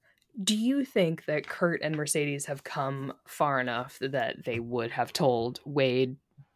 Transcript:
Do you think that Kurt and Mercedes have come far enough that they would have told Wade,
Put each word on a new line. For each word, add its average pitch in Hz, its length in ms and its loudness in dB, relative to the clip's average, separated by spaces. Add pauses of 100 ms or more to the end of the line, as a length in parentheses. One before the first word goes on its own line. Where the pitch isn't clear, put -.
(440)
Do 214 120 2
you 254 280 2
think 170 420 2
that 151 220 -2
Kurt 170 340 0
and 156 140 -2
Mercedes 147 500 -2
have 139 180 -8
come 135 500 -4 (120)
far 143 340 0
enough 123 400 -4
that 135 440 -2
they 117 160 -2
would 117 320 -2
have 120 200 -2
told 123 520 2
Wade, 131 520 2 (400)